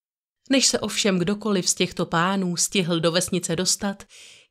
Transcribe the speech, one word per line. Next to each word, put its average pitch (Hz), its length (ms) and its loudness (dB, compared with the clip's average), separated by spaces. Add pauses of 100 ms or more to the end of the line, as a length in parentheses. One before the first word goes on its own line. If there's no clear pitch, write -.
(500)
Než 262 160 4
se - 140 2
ovšem 202 400 0
kdokoliv 202 500 0
z - 40 0
těchto 175 320 0
pánů 180 520 0
stihl 170 420 0
do 165 120 2
vesnice 175 440 -2
dostat, 196 480 -2 (480)